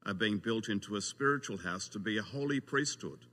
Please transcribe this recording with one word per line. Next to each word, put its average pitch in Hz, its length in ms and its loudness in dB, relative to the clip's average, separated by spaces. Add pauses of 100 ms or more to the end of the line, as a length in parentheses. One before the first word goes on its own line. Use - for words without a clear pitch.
are 101 80 0
being 104 240 2
built 113 300 0
into 101 280 0
a 98 40 -2
spiritual 139 580 0
house 90 300 -4
to 110 100 -6
be 107 200 0
a 107 40 0
holy 139 380 0
priesthood, 135 720 -2